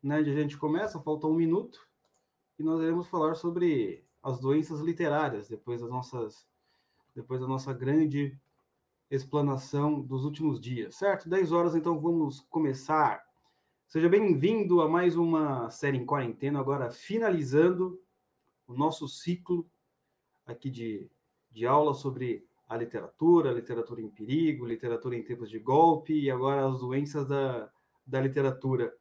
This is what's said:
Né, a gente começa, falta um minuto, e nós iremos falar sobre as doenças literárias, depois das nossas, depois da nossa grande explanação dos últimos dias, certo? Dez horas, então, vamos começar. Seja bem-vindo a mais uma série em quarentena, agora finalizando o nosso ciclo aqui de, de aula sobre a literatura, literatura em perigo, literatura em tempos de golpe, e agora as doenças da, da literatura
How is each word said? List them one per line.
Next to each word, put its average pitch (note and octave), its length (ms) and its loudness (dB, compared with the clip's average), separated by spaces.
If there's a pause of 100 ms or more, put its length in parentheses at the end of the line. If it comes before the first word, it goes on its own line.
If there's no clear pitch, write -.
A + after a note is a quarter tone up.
Né, C#3 140 0
a D#3 60 4
gente C#3+ 340 0
começa, E3+ 420 -2
falta D3+ 260 -4
um D#3 80 2
minuto, E3+ 540 0 (720)
e - 20 -6
nós D#3+ 200 0
iremos E3 260 0
falar D#3 260 0
sobre D#3+ 720 0 (160)
as B2+ 180 -6
doenças D3+ 420 0
literárias, D3+ 680 -2
depois A#2+ 340 -8
das A#2 80 -10
nossas, B2 580 -8 (680)
depois B2+ 260 -8
da B2+ 60 -6
nossa C3 260 -6
grande C#3 640 0 (720)
explanação C#3+ 920 0
dos C3 220 -4
últimos D3 360 -2
dias, A2+ 360 -6
certo? G3 320 0
Dez F3 240 2
horas, E3+ 220 2
então, E3 260 0
vamos D#3+ 420 0
começar. C#3+ 880 0 (600)
Seja D#3+ 200 2
bem-vindo F3+ 760 4
a D#3 40 2
mais E3+ 280 4
uma D3+ 560 0
série C#3 260 -2
em A#2+ 80 -2
quarentena, C#3 540 -2
agora C3+ 320 -2
finalizando F3+ 1080 2 (680)
o A#2+ 80 -14
nosso D3+ 320 -2
ciclo F3 600 -6 (760)
aqui A#2+ 240 -10
de, A2+ 400 -8 (400)
de A2 160 -6
aula C#3+ 300 4
sobre B2+ 520 -6 (200)
a A2+ 100 -8
literatura, C3+ 760 2
literatura A#2 480 -6
em G#2+ 120 -10
perigo, B2+ 520 0
literatura A#2 520 -4
em A2+ 80 -6
tempos A#2 260 -10
de A2 80 -10
golpe, D3+ 560 4
e C#3+ 160 2
agora C3+ 380 0
as B2+ 140 -2
doenças C#3 460 -4
da, C3 400 -2 (380)
da C3 160 -2
literatura C3+ 800 0